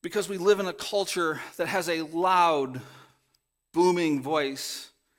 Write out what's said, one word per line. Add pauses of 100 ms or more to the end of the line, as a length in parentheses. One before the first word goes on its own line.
because
we
live
in
a
culture (180)
that
has
a
loud, (920)
booming
voice, (300)